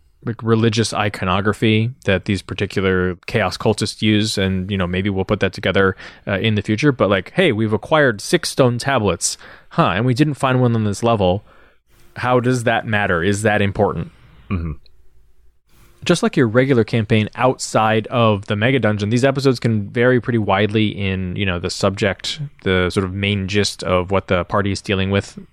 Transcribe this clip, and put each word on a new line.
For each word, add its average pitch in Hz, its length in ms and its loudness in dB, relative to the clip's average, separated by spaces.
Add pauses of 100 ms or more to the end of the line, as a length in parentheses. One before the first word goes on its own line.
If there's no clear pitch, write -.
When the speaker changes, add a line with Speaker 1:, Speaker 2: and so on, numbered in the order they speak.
(240)
Speaker 1:
like, 117 180 -8
religious 113 520 2
iconography 104 960 0 (160)
that 95 180 0
these 98 160 -2
particular 92 760 -2 (100)
chaos 110 320 -2
cultists - 420 -2
use, 107 380 0
and, 95 320 -2
you 98 80 -2
know, 90 80 -2
maybe 92 240 -2
we'll 95 160 -4
put - 140 -2
that 95 120 0
together, 95 420 0 (320)
uh, 95 120 -2
in 110 160 0
the 104 80 0
future. 110 280 2
But, 110 200 0
like, 95 220 0
"Hey, 170 200 2
we've 107 220 0
acquired 127 480 0
six - 260 -2
stone 120 300 2
tablets, 107 580 -2 (320)
huh, 131 260 0
and 113 120 0
we 127 80 2
didn't 147 200 2
find 127 280 0
one 117 120 4
on 110 100 0
this 101 180 -2
level. 101 420 2 (720)
How 123 240 2
does 123 240 0
that 113 220 0
matter? 101 360 0
Is 101 200 0
that 104 180 2
important?" 98 500 0 (380)
Speaker 2:
Mm-hmm. 82 240 -4 (1300)
Speaker 1:
Just 175 180 2
like 226 140 0
your 135 100 4
regular 123 380 4
campaign 107 500 0
outside 110 720 0
of 110 360 2
the 107 120 -2
mega 127 220 0
dungeon, 107 300 0
these 120 160 2
episodes 135 340 2
can 107 300 0
vary 120 320 2
pretty 120 160 -2
widely 104 520 2
in, 95 460 -4
you 101 120 -2
know, 87 120 -2
the 87 120 -4
subject, 98 720 -2 (200)
the 92 280 2
sort 95 160 0
of 92 80 -8
main 101 340 -2
gist 98 360 -2
of 90 260 0
what 98 180 0
the 90 160 2
party 101 260 -2
is 95 120 -4
dealing 95 280 -2
with - 280 -2 (140)